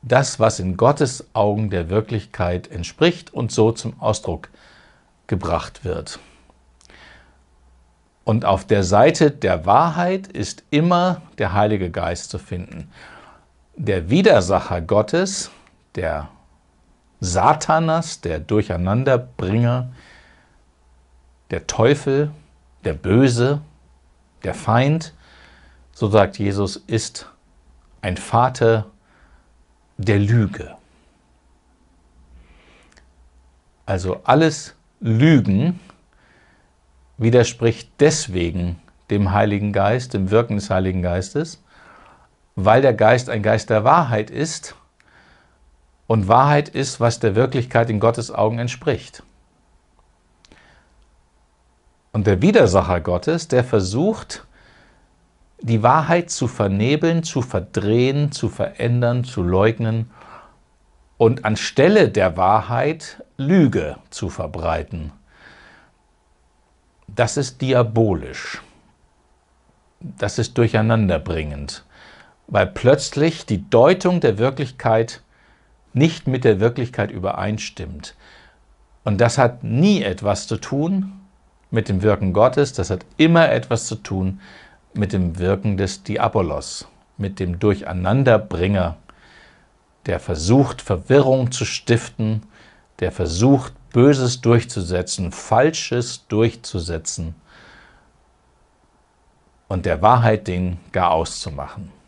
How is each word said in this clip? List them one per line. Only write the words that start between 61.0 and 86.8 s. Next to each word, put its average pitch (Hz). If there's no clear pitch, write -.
und 113
anstelle 139
der 92
Wahrheit 120
Lüge 135
zu -
verbreiten. 80
Das 113
ist -
diabolisch. 113
Das -
ist -
durcheinanderbringend, 85
weil 101
plötzlich 147
die 98
Deutung 180
der 113
Wirklichkeit 120
nicht 151
mit 127
der 107
Wirklichkeit 117
übereinstimmt. 92
Und 101
das 117
hat 123
nie 147
etwas 101
zu 110
tun 190
mit 110
dem 92
Wirken 101
Gottes, 127
das 95
hat 92
immer 165
etwas 120
zu 110
tun 95
mit 98
dem 87
Wirken 95
des 95
Diabolos, 90